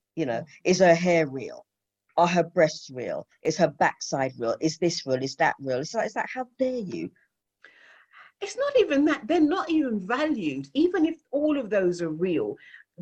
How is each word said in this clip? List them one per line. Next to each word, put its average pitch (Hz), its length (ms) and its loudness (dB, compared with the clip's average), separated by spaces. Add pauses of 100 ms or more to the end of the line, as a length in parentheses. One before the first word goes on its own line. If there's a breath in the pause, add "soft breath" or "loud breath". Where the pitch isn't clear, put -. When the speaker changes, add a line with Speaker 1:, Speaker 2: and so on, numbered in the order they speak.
(160)
Speaker 1:
you 160 100 -4
know, 117 180 -4 (200 loud breath)
is 180 160 2
her 175 160 8
hair 170 320 2
real? 104 380 -12 (520)
Are 170 100 4
her 175 160 2
breasts 165 500 0
real? 95 340 -8 (160)
Is 156 140 0
her 165 100 4
backside 143 720 -2
real? 117 220 -2
Is 160 160 -2
this 170 280 -2
real? 131 160 0
Is 135 160 -6
that 156 220 2
real? 131 200 -4
It's 156 140 -8
like, 226 140 -2
it's - 80 -12
like, - 180 -6
how 254 120 -8 (140)
dare 254 180 -2
you? 175 320 -8 (1300 loud breath)
Speaker 2:
It's 415 160 -8
not 571 200 -2
even 302 280 4
that, 285 220 0
they're 330 120 2
not 330 300 2
even 247 360 0
valued. 208 680 -2
Even 339 320 2
if 330 100 -2 (160)
all 294 260 0
of 226 120 -6
those 180 320 0
are 165 80 -2
real, 156 460 -2 (460 loud breath)